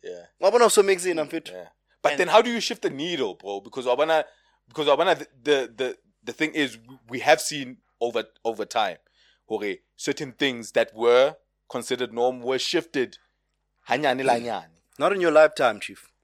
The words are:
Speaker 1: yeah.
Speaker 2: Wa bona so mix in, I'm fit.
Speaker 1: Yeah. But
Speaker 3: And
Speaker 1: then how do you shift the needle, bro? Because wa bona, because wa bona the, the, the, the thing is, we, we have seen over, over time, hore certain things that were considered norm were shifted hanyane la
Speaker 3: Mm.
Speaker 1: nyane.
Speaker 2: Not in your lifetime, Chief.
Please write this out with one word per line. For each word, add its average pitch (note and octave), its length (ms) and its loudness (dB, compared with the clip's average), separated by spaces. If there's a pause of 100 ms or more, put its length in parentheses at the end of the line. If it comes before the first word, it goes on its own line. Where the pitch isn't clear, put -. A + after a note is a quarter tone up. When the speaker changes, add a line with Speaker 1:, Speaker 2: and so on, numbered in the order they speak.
Speaker 1:
yeah. F2 240 -16 (140)
Speaker 2:
Wa F#3+ 120 4
bona A#3 180 6
so G#3 140 6
mix F#3+ 220 0
in, E3+ 140 -2
I'm D3 80 -4
fit. E3 240 -10
Speaker 1:
Yeah. F#2 160 -16 (340)
But D3 120 0
Speaker 3:
And C#3 80 -4
Speaker 1:
then F3 80 2
how G#3+ 120 8
do A#3 80 -2
you A#3 120 -4
shift - 220 -8
the F#3 60 0
needle, C#3 460 -4
bro? G2+ 240 -8
Because A2+ 260 -10
wa B2+ 100 2
bona, D#3 280 2 (440)
because D3 200 -4
wa C#3+ 80 6
bona E3 200 2
the, C#3+ 120 -14 (140)
the, B2+ 340 0
the, B2 220 -4 (260)
the A#2 100 -12
thing D#3 200 -4
is, C3 240 -2 (100)
we, C3 100 -20 (120)
we B2 100 -8
have D3+ 220 4
seen C3 360 -10 (220)
over, A#2 240 -2 (220)
over A2 200 -4
time, G2+ 320 -2 (500)
hore F#3 280 -6 (220)
certain C#3 340 -6
things A#2+ 420 -6
that A2+ 200 -2
were B2 420 4 (340)
considered B2 440 -6
norm B2 280 -2
were B2+ 180 -2
shifted C#3+ 580 -4 (720)
hanyane C3 340 0
la B2+ 120 2
Speaker 3:
Mm. A#2 100 -6
Speaker 1:
nyane. G2+ 240 -8 (300)
Speaker 2:
Not E3 140 2
in G3 80 -4
your E3 100 2
lifetime, D3 480 4
Chief. - 320 -16 (120)